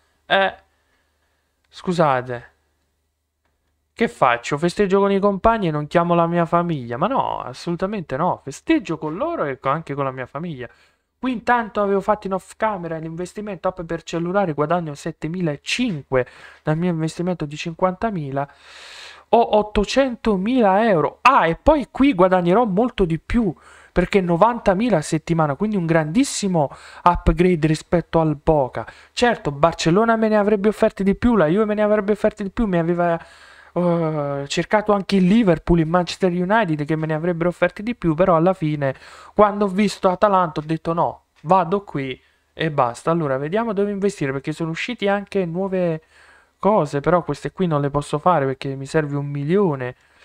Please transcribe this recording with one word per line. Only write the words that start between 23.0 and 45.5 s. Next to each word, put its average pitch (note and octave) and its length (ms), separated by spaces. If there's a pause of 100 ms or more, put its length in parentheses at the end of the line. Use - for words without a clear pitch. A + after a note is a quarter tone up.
di E3 160
più, A3 340 (380)
perché F#3 300
novantamila G3+ 760
a D3+ 60
settimana, D#3 540
quindi G#3 200
un F3 100
grandissimo E3 840 (320)
upgrade F3 640
rispetto E3 540
al D3+ 200
Boca. C3 460 (240)
Certo, A3 400
Barcellona E3+ 640
me A3 140
ne G#3+ 80
avrebbe G#3 320
offerte G#3 340
di F#3+ 120
più, A#3+ 200
la E3 120
Juve G3+ 180
me G#3 80
ne G#3 80
avrebbe G#3 320
offerte G#3 300
di F#3+ 60
più, A#3 160
mi F3+ 120
aveva, E3+ 420 (540)
eh, D#3 720
cercato G#3 460
anche G3 240
il F#3 100
Liverpool, F3 520
il D#3 60
Manchester F3 460
United F3+ 540
che D#3 100
me D#3 100
ne D#3+ 80
avrebbero E3+ 360
offerte F3 340
di A#3 100
più, E3 220
però F3+ 200
alla F3 180
fine D3 420 (400)
quando G#3 300
ho - 20
visto F#3+ 420
Atalanta F#3 500
ho D3+ 60
detto, D#3+ 280
"No, D3+ 320 (160)
vado F#3 420
qui C3+ 360 (340)
e D#3 180
basta". C3 400
Allora, D3 260
vediamo G3+ 360
dove G3+ 180
investire, F#3+ 400
perché C#3 220
sono D#3+ 180
usciti G3+ 360
anche G3 380
nuove F3 560 (560)